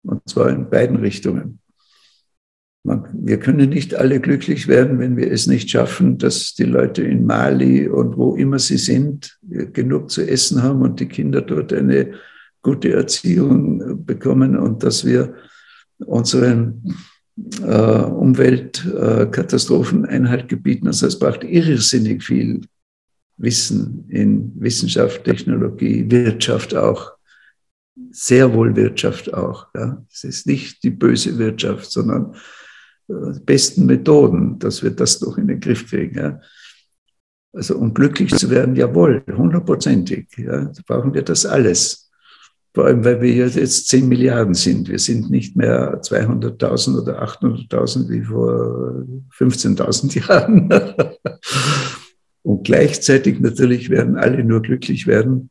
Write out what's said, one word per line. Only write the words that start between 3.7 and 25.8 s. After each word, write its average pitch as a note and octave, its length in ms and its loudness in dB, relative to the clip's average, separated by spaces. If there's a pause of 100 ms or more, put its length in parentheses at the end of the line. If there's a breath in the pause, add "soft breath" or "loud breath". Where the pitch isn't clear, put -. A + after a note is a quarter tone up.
alle C3 260 2
glücklich C#3 460 -2
werden, B2+ 320 4
wenn B2 180 0
wir - 140 0
es - 160 -2
nicht B2+ 220 0
schaffen, - 480 2
dass - 360 -2
die - 100 -2
Leute B1+ 400 0
in A#1+ 220 0
Mali C2 640 2
und B1 280 -2
wo B2+ 180 0
immer C#3 220 0
sie C3 200 -2
sind, C#3+ 640 -2
genug D3 680 -6
zu - 160 -4
essen C3 380 0
haben C3+ 180 0
und C3 180 0
die - 80 -4
Kinder - 340 -2
dort D2+ 320 -4
eine C2+ 400 0 (480 loud breath)
gute C#3 320 0
Erziehung - 1120 0
bekommen C3 520 0
und A2+ 260 -2
dass - 220 0
wir B2 300 0 (640 loud breath)
unseren, A#2 960 0 (680 loud breath)
äh, A2 400 4
Umweltkatastrophen, B2+ 2000 0
äh, - 40 -10
Einhalt B2+ 380 0
gebieten. - 400 -2
Also - 200 0
es - 120 -4
braucht - 240 -2
irrsinnig A#2 800 0
viel A#2 380 -2 (760)
Wissen - 720 -4
in G#2 460 0
Wissenschaft, - 720 -2
Technologie, A#2 840 -2